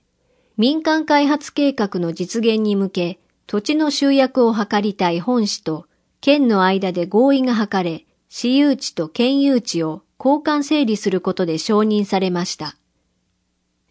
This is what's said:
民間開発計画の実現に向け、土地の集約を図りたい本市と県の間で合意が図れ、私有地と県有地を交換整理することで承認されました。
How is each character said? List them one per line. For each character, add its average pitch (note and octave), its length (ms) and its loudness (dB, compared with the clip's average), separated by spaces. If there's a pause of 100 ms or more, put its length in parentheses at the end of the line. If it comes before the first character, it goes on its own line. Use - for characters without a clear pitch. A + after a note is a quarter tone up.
(580)
民 D4 260 2
間 D#4 220 0
開 D4 200 4
発 D4 280 -2
計 C#4+ 180 2
画 G3+ 300 -4
の E3 100 -4
実 F3+ 300 -6
現 A3 160 2
に G#3 180 0
向 G3 140 0
け、 F3+ 300 -4 (280)
土 G#3 140 -4
地 D4+ 160 -4
の D4+ 140 0
集 C#4 200 0
約 C4 340 2
を A3+ 80 2
図 G#3 120 -2 (160)
り G#3 120 -2
た F3+ 160 0
い E3+ 120 -2
本 A#3 260 0
市 - 160 -8
と D#3 220 -6 (340)
県 C#4 300 2
の G3 160 4
間 F#3+ 260 0
で F3 140 -2
合 A3 260 4
意 C4+ 120 2
が B3+ 100 0
図 G#3 280 -2
れ、 E3 240 -6 (220)
私 B3 300 -2
有 C#4+ 180 4
地 - 160 -8
と D#3+ 160 -4
県 B3+ 320 0
有 C#4 220 2
地 E3 220 -4
を D#3 180 -6 (180)
交 D4 240 0
換 D4 200 0
整 D4 220 0
理 G#3+ 120 0
す G3+ 120 -4
る F#3 120 -2
こ F#3 120 -2
と F#3 120 -2
で D#3+ 140 -2
承 G#3+ 200 0
認 G#3+ 240 2
さ G3 160 -2
れ F#3 100 0
ま F3 140 -2
し - 140 -8
た。 D3+ 180 -12 (1160)